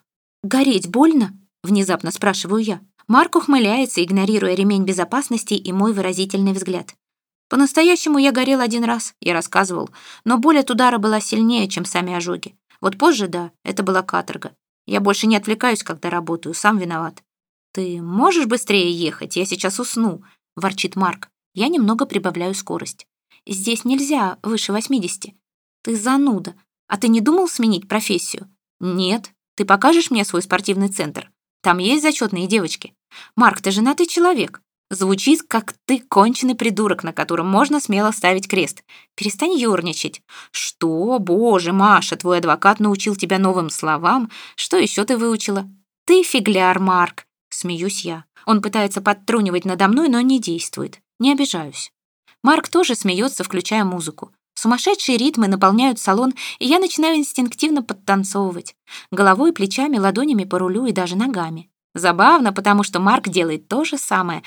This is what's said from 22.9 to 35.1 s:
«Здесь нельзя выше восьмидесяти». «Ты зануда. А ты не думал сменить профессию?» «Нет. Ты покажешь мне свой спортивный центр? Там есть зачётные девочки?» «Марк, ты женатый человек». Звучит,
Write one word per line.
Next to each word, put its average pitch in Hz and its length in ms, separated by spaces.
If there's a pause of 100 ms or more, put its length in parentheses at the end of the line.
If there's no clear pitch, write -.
«Здесь 202 380
нельзя 269 580
выше 214 300
восьмидесяти». 208 640 (460)
«Ты 226 120
зануда. 226 600 (340)
А - 80
ты 226 120
не 226 120
думал 330 280
сменить 220 380
профессию?» 202 640 (320)
«Нет. 185 500 (260)
Ты 202 100
покажешь 262 440
мне 220 140
свой 175 160
спортивный 196 480
центр? 165 420 (300)
Там 175 160
есть 226 260
зачётные 214 440
девочки?» 185 480 (420)
«Марк, 214 240
ты 196 100
женатый 254 360
человек». 339 560 (260)
Звучит, 196 540